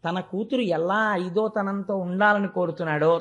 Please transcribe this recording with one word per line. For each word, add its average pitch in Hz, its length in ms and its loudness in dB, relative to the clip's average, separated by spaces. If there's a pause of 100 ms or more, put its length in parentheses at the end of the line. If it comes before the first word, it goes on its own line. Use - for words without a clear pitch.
తన 180 120 -2
కూతురు 214 400 -4
ఎలా 196 540 0
ఐదోతనంతో 196 800 -2
ఉండాలని 196 520 2
కోరుతున్నాడో, 165 720 2